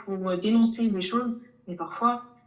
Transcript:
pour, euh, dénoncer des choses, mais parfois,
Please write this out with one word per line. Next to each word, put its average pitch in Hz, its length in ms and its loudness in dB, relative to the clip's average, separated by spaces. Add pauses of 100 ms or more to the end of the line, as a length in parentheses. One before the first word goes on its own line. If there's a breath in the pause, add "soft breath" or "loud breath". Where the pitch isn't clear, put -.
pour, 185 240 -4
euh, 180 80 0
dénoncer 226 500 4
des 185 140 0
choses, 233 320 -2 (340 loud breath)
mais 175 80 -8
parfois, 233 480 -2 (240 soft breath)